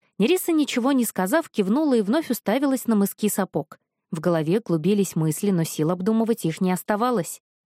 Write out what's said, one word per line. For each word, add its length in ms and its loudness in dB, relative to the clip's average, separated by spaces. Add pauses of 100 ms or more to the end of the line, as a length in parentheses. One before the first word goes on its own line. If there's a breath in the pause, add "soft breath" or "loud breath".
(180)
Нериса, 320 2
ничего 400 0
не 140 2
сказав, 440 0
кивнула 460 0
и 60 4
вновь 300 0
уставилась 560 0
на 100 2
мыски 320 0
сапог. 500 -4 (320)
В 80 -6
голове 420 0
клубились 540 0
мысли, 380 0
но 100 2
сил 300 -2
обдумывать 520 0
их 160 -4
не 120 2
оставалось. 680 -2 (260)